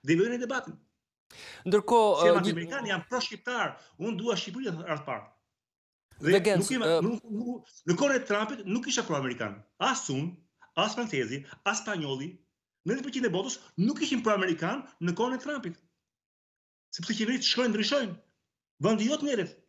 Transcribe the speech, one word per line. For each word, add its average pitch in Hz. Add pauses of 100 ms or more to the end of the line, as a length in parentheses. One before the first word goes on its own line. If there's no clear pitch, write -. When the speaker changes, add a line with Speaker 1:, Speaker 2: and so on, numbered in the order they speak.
Speaker 1:
devijojnë 202
debatin. 254 (880)
Speaker 2:
Ndërkohë, 208
Speaker 1:
Si 156
jam 175
Speaker 2:
ë, 170
një 196
Speaker 1:
anti-amerikan, 180
jam 185
pro-shqiptar. 233 (260)
Unë 202
dua 214
Shqipëri 214
rreth 160
parë. 110 (1000)
Speaker 2:
Dhe 185
Gens, 196
Speaker 1:
Nuk -
jam, 240
Speaker 2:
ë, 165 (100)
Speaker 1:
nuk, 226
nuk, 233 (160)
në 175
kohën 277
e 247
Trumpit 214
nuk 226
isha 240
pro-amerikan. 120 (320)
As -
unë, 147 (500)
as 214
francezi, 139 (260)
as 208
spanjolli, 151 (580)
nëntëqind 269
përqind 247
e 185
botës 220 (260)
nuk 269
ishin 269
pro-amerikan 185 (240)
në 175
kohën 254
e 247
Trumpit. 233 (1200)
Sepse 214
qeveritë 233
shkojnë, 240
ndryshojnë. 214 (720)
Vendi 220
jot 302
ngjerret. 202 (160)